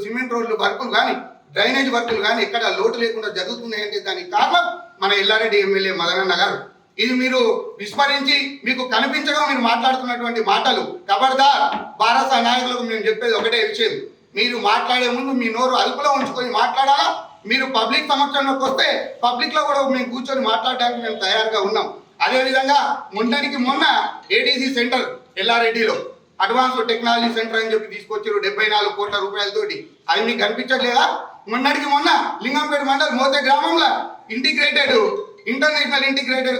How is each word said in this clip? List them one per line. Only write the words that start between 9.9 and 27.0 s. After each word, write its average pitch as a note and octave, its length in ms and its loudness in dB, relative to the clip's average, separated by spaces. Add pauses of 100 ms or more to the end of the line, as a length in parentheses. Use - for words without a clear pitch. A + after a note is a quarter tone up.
మాటలు. C4 340 2 (280)
ఖబర్దార్, C4 520 4 (380)
బారాస B3 300 2 (160)
నాయకులకు B3 420 0
మేము A3 200 -4
చెప్పేది A3+ 320 0
ఒకటే A3+ 180 0 (100)
విషయం, G#3+ 260 0 (440)
మీరు A#3+ 180 0 (120)
మాట్లాడే A#3+ 480 2
ముందు C4+ 240 -2
మీ A#3 60 0 (100)
నోరు B3+ 260 2
అదుపులో C4+ 340 0
ఉంచుకొని B3 400 -4
మాట్లాడాలా. C4+ 500 4 (440)
మీరు C4+ 160 0 (100)
పబ్లిక్ A3+ 360 0
సమక్షంలోకి C#4 540 0
వస్తే - 220 2 (360)
పబ్లిక్ B3+ 320 0
లో D4+ 120 2
కూడా C#4+ 120 2 (140)
మేము A#3+ 200 -2
కూర్చొని B3+ 360 -2
మాట్లాడడానికి A#3+ 540 0
మేము G#3+ 200 -4
తయారుగా A3 440 0
ఉన్నాం. G#3+ 180 0 (380)
అదేవిధంగా C4 560 2 (360)
మొన్నటికి C4+ 420 -2 (100)
మొన్న D4 160 2 (540)
ఏడీసీ C4 300 0 (100)
సెంటర్ B3 280 0 (360)
ఎల్లారెడ్డిలో A3+ 540 2 (480)
అడ్వాన్స్ B3 460 2
టెక్నాలజీ A#3 480 2